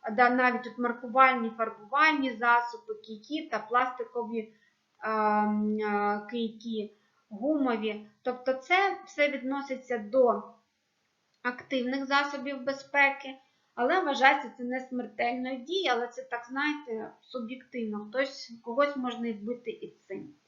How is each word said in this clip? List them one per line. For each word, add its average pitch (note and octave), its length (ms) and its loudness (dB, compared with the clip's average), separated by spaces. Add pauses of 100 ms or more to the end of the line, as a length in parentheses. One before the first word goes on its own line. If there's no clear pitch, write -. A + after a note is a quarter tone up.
(120)
да, A#3+ 180 6
навіть B3 340 2
тут A3+ 140 -12
маркувальні, A#3+ 800 4
фарбувальні C4+ 720 2
засоби, A#3 760 2
кійки C#4 480 -8
та G#3+ 80 -2
пластикові, A3+ 920 -2 (460)
ам, G#3+ 880 2
а, G#3 340 0 (120)
кийки, A3+ 600 -4 (380)
гумові. A3 760 -2 (180)
Тобто B3+ 300 -2
це F#4 520 2
все D4 240 2
відноситься C4 680 -4
до G#3+ 460 4 (1000)
активних B3+ 600 -2
засобів C#4 580 -2
безпеки, C4+ 720 0 (400)
але C#4 240 2
вважається C#4 580 4
це B3 60 -10
не B3 160 -4
смертельною B3+ 800 -4
дією, D#4 340 -2
але A#3+ 160 0
це B3+ 160 -12
так, A#3+ 260 -8
знаєте, C4+ 640 -4 (100)
суб'єктивно, A3+ 880 -8
хтось, C4 420 -4 (120)
когось C#4 340 0
можна A#3 300 -4
і A3+ 60 -2
вбити G#3+ 380 -8
і - 260 -12 (100)
цим. - 260 -12 (140)